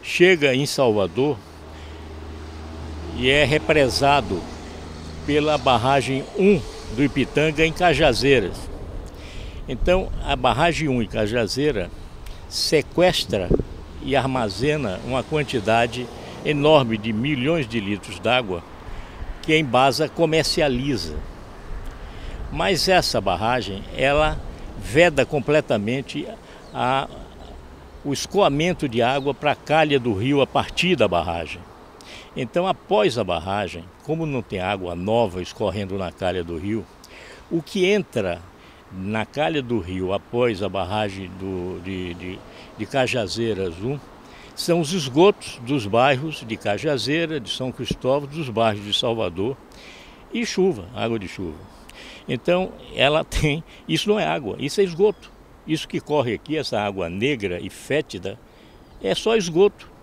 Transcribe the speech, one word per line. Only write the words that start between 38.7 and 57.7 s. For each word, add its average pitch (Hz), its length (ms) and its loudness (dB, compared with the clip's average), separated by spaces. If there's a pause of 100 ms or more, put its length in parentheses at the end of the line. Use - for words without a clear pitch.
na 104 320 -4
calha 151 380 -2
do 120 160 -2
rio 92 340 -4
após 110 500 0
a 98 60 -2
barragem 98 600 -2 (100)
do, 92 420 -6
de, 92 320 -6
de, 90 240 -10 (380)
de 104 100 -6
Cajazeiras 110 960 -2
um 135 160 -4 (560)
são 175 260 0
os 151 120 -2
esgotos 165 720 2
dos 131 200 0
bairros 131 600 2
de 110 100 -4
Cajazeira, 143 840 -2
de 101 100 -12
São 127 220 -4
Cristóvão, 131 560 -2
dos 147 200 -8
bairros 107 360 2
de 104 80 -4
Salvador, 110 640 -2 (760)
e 226 140 -2
chuva, 175 380 0 (100)
água 113 240 -2
de 95 80 -6
chuva. 85 320 -8 (720)
Então, 180 420 0 (240)
ela 147 300 2
tem, 156 400 -2 (240)
isso 160 200 0
não 208 120 2
é 170 40 0
água, 156 360 -2
isso 143 200 -2
é 196 40 6
esgoto. 190 480 0 (340)
Isso 151 220 -4
que - 100 -4
corre 127 360 0
aqui, 143 220 -6
essa 123 220 -2
água 98 320 -2
negra 101 480 -2
e 95 100 -8
fétida, 104 720 -4 (640)